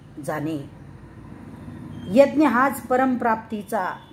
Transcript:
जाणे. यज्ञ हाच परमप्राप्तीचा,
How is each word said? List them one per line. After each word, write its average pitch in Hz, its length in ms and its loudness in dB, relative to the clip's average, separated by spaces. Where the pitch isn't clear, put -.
जाणे. 151 440 -4
यज्ञ 269 400 6
हाच 262 340 2
परमप्राप्तीचा, 226 1120 0